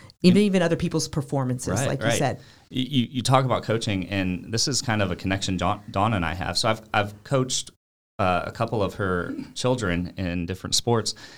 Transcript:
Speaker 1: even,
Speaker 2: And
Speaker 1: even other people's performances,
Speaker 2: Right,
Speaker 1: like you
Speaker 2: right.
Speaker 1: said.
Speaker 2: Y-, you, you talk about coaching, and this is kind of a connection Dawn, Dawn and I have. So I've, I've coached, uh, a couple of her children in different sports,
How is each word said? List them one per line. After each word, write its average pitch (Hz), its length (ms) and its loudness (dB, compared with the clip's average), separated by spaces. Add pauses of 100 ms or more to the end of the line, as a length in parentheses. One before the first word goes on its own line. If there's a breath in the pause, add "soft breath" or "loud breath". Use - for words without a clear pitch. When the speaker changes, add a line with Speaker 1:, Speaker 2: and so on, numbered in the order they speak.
(240 loud breath)
Speaker 1:
even, 180 140 8
Speaker 2:
And 208 80 6
Speaker 1:
even 190 160 4
other 165 140 4
people's 160 320 -2
performances, 127 720 -2
Speaker 2:
Right, 139 80 0
Speaker 1:
like 139 140 -2
you 110 80 0
Speaker 2:
right. 117 80 2
Speaker 1:
said. 127 200 0 (320 loud breath)
Speaker 2:
Y-, 127 200 -4
you, 127 200 2
you 127 140 -4
talk 131 200 6
about 110 200 0
coaching, 107 460 -2
and 92 440 -2
this 117 140 0
is 131 160 -2
kind 107 180 0
of 92 80 2
a 87 60 -2
connection 95 420 -2
Dawn, 90 320 0
Dawn 104 240 2
and 92 100 0
I 82 120 -2
have. 90 240 -4
So 117 100 2
I've, 110 120 -2 (120)
I've 104 300 0
coached, 131 480 -2 (480)
uh, 90 260 2
a - 60 -8
couple 113 320 -2
of 92 120 -2
her 92 380 -2 (220)
children 92 600 0
in 87 300 -2
different 92 300 -4
sports, - 400 0 (220 loud breath)